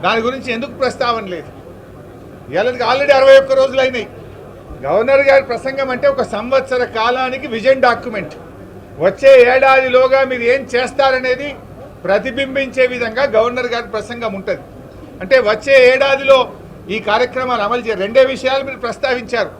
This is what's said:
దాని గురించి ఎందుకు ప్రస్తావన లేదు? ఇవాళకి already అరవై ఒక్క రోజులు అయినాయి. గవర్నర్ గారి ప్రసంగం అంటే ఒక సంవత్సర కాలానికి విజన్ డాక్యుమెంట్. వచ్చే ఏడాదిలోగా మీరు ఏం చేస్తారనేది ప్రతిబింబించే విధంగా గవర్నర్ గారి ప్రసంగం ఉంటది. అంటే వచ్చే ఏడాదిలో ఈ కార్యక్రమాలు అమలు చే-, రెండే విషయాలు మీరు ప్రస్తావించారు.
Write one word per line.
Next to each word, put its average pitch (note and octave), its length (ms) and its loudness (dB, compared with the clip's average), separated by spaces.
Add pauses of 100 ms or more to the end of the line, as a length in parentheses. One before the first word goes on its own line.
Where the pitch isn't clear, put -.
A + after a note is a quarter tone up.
దాని A3 220 0
గురించి B3+ 300 -6
ఎందుకు B3+ 260 -8
ప్రస్తావన A#3+ 420 -4 (100)
లేదు? D3 160 -14 (1000)
ఇవాళకి A#3+ 380 -2
already C#4 280 2
అరవై C4+ 220 8
ఒక్క C4+ 200 -2
రోజులు C4 240 0
అయినాయి. B3+ 220 -4 (800)
గవర్నర్ A#3+ 460 2
గారి C4+ 200 4
ప్రసంగం C4+ 440 -6
అంటే B3+ 200 -2
ఒక B3+ 80 -4 (140)
సంవత్సర B3+ 480 -2 (140)
కాలానికి B3+ 480 -2 (100)
విజన్ C4 320 2
డాక్యుమెంట్. A3 460 -6 (680)
వచ్చే C4+ 280 4 (200)
ఏడాదిలోగా C4 680 4 (100)
మీరు B3 140 -4 (100)
ఏం C4+ 80 -2 (120)
చేస్తారనేది B3+ 760 0 (560)
ప్రతిబింబించే C4 800 -2 (100)
విధంగా A#3+ 300 -4 (120)
గవర్నర్ B3 380 0
గారి A#3 200 -6
ప్రసంగం A3+ 440 -8
ఉంటది. F#3+ 240 -6 (600)
అంటే F#3+ 140 2 (140)
వచ్చే A3 240 0 (180)
ఏడాదిలో C4+ 460 4 (560)
ఈ A3 40 -4 (100)
కార్యక్రమాలు B3 580 -2
అమలు A#3+ 200 -2
చే-, G#3+ 160 -4
రెండే A#3 200 2 (120)
విషయాలు C4 340 -2
మీరు B3+ 180 -12
ప్రస్తావించారు. A#3+ 720 -4